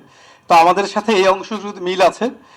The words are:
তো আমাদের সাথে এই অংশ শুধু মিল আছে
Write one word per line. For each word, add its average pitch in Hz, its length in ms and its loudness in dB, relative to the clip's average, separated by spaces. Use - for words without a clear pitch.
তো 180 80 2
আমাদের 180 320 2
সাথে 214 260 -4
এই 190 140 2
অংশ 190 200 0
শুধু 196 340 -12
মিল 185 200 -4
আছে 208 280 0